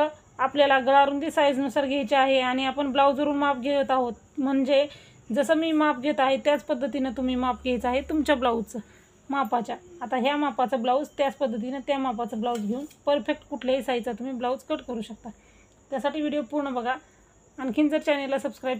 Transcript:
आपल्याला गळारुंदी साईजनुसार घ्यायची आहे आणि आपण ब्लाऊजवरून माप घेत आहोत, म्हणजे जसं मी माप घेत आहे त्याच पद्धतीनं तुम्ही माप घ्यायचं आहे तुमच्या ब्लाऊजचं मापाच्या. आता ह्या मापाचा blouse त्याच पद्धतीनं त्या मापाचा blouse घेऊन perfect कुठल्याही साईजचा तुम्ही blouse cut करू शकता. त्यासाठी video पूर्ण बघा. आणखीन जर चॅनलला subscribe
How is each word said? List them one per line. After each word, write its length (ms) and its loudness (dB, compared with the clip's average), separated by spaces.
आपल्याला 400 4
गळारुंदी 520 4
साईजनुसार 540 2
घ्यायची 300 0
आहे 240 4
आणि 260 0
आपण 260 -2
ब्लाऊजवरून 460 4
माप 200 2
घेत 340 0
आहोत, 220 0
म्हणजे 500 2
जसं 200 2
मी 180 0
माप 280 2
घेत 200 -2
आहे 180 4
त्याच 260 0
पद्धतीनं 540 -2
तुम्ही 180 -2
माप 280 -2
घ्यायचं 240 -2
आहे 140 0
तुमच्या 340 0
ब्लाऊजचं 440 -2
मापाच्या. 480 -2
आता 160 -2
ह्या 200 2
मापाचा 400 0
blouse 300 0
त्याच 180 0
पद्धतीनं 520 -4
त्या 100 0
मापाचा 400 -4
blouse 220 -2
घेऊन 260 -4
perfect 440 0
कुठल्याही 340 -2
साईजचा 280 -2
तुम्ही 220 -8
blouse 300 -4
cut 160 -4
करू 220 -8
शकता. 280 -14
त्यासाठी 300 -4
video 220 -2
पूर्ण 280 -4
बघा. 260 -2
आणखीन 300 2
जर 80 0
चॅनलला 420 0
subscribe 400 -6